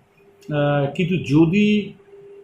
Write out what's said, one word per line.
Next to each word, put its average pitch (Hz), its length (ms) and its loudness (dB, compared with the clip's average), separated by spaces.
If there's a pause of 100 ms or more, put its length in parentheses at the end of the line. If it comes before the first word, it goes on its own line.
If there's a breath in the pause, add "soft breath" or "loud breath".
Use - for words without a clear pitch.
(520)
আহ, 143 420 -2
কিন্তু 180 220 -2
যদি 185 760 2 (520)